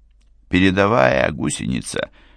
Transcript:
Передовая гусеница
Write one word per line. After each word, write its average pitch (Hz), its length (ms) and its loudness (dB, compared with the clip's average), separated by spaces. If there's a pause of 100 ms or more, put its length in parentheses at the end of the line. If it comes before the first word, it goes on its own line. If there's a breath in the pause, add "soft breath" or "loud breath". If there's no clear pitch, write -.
(480)
Передовая 95 800 2
гусеница 62 800 -6 (260 soft breath)